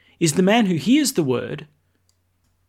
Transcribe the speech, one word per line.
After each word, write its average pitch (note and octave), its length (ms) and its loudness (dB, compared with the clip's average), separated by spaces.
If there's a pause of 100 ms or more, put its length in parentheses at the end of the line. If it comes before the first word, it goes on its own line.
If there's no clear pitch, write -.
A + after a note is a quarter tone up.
(180)
is E3 140 0
the F#3+ 100 0
man G#3 240 2
who F#3 100 -2
hears B3 360 0
the F3+ 100 -2
word, B2 440 -6 (1040)